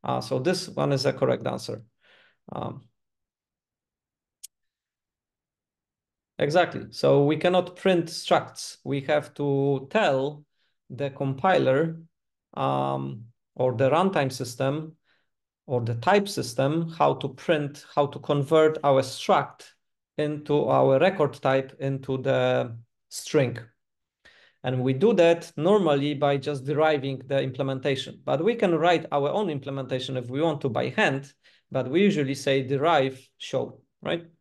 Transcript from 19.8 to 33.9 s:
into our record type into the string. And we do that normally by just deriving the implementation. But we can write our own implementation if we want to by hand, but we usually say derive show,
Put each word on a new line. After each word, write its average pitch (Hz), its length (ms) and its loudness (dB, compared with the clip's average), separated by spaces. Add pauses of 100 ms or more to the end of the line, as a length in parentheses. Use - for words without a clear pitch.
into 147 480 -2
our 135 340 4
record 160 420 2
type 135 380 0
into 135 380 -4
the 127 580 0 (340)
string. - 480 -2 (1040)
And 127 200 -2
we 131 100 2
do 151 200 2
that 165 440 4
normally 147 560 2
by 143 240 0
just 135 280 -6
deriving 139 640 0
the 139 140 0
implementation. 135 840 -4
But 139 200 0
we 226 120 2
can 185 200 2
write 165 360 2
our 143 180 0
own 202 200 -2
implementation 135 680 -6
if 117 120 -8
we 139 120 -4
want 156 200 0
to 139 80 -2
by 127 200 -2
hand, 139 440 0 (380)
but 127 180 -2
we 165 120 2
usually 147 340 2
say 139 260 0
derive 135 680 0 (100)
show, - 440 -6 (200)